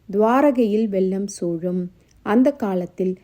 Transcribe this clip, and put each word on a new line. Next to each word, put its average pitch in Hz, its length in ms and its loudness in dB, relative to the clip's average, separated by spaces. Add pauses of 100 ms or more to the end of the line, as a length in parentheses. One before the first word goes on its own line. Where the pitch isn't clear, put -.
துவாரகையில் 226 800 2
வெள்ளம் 190 380 -2
சூழும். 180 640 -6 (360)
அந்த 262 300 2
காலத்தில் 185 680 -4